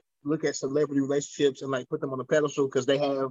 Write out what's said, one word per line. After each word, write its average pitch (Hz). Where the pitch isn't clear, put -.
look 151
at 143
celebrity 143
relationships 139
and, 139
like, 131
put 156
them 139
on 127
a 127
pedestal 147
'cause 131
they 139
have, 135